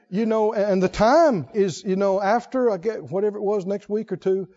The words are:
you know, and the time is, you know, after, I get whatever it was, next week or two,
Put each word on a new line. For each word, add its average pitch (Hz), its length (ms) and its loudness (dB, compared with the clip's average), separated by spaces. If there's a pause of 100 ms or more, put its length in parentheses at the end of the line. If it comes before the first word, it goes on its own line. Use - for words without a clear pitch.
you 208 160 -2
know, 220 280 0
and 202 280 0
the 190 80 2
time 233 640 4
is, 196 300 -2
you 190 140 -2
know, 196 260 0
after, 233 480 0
I 196 60 0
get 185 260 -6
whatever 196 360 -2
it 208 40 -6
was, 196 240 -2
next 196 220 -6
week 214 240 -4
or 180 40 -4
two, 190 400 -2